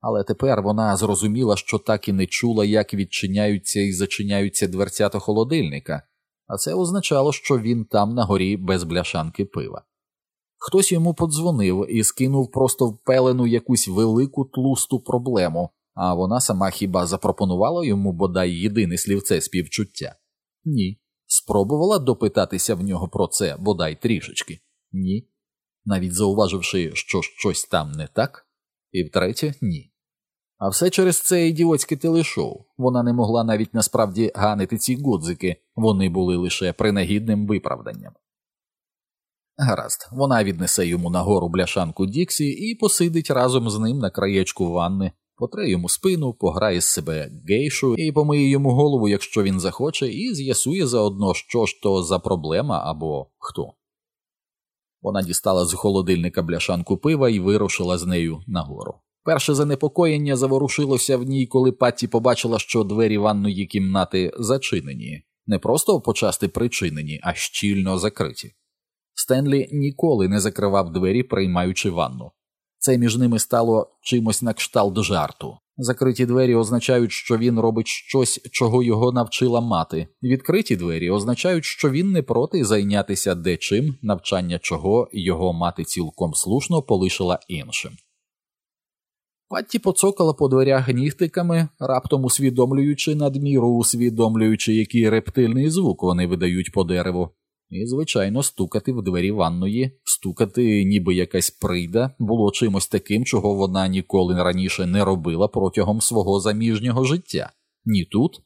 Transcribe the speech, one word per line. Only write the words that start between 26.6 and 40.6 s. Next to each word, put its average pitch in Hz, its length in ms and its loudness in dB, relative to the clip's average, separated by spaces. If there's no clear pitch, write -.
що - 280 -4
щось - 420 -4
там 76 280 -2
не 76 160 -8
так? - 400 -4
І 92 120 -2
втретє, 104 580 -2
ні. 82 300 -4
А 98 120 -2
все 170 200 2
через 185 320 2
це 170 260 2
ідіотське 160 500 2
телешоу. 160 680 -2
Вона 127 260 2
не 120 100 2
могла 117 300 2
навіть 110 300 -2
насправді 107 640 0
ганити 101 420 0
ці 127 180 -2
гудзики, 92 600 -2
вони 98 340 2
були 90 260 0
лише 87 380 -2
принагідним 104 760 0
виправданням. 64 680 -6
Гаразд, - 540 -2
вона 127 320 2
віднесе 90 440 0